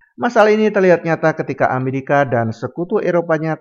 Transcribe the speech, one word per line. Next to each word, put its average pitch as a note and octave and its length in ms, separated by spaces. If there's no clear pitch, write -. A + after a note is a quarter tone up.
Masalah A#3 320
ini G#3+ 160
terlihat F#3 400
nyata D#3+ 240
ketika D3+ 400
Amerika C3+ 560
dan A#2 240
sekutu E3+ 480
Eropanya E3 600